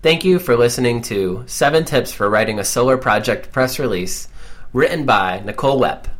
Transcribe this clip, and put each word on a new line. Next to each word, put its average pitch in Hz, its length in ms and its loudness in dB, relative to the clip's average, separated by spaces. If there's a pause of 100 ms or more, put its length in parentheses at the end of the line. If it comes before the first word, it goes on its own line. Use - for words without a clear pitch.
Thank 165 220 2
you 180 160 4
for 127 160 2
listening 120 480 2
to 98 420 -2
Seven 160 380 2
Tips 139 300 -2
for 101 160 0
Writing 107 280 0
a 101 60 -4
Solar 127 340 2
Project 107 540 0
Press 131 280 0
Release, 98 500 -4 (420)
written 151 340 0
by 98 380 2
Nicole 131 380 0
Wepp 76 240 0 (140)